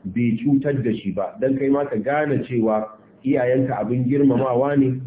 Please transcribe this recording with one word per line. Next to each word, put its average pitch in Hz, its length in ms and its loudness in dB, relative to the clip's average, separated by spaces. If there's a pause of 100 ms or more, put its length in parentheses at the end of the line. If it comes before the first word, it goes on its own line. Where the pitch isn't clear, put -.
bai 117 380 0
cutar 139 400 2
da 113 120 0
shi 98 180 -6
ba, 92 280 -6
don 135 180 0
kai 139 100 0
ma 139 160 2
ka 127 120 -4
gane 139 520 0
cewa 110 400 0 (360)
iyayenka 127 540 2
abin 120 300 -2
girmamawa 135 720 2
ne, 131 280 2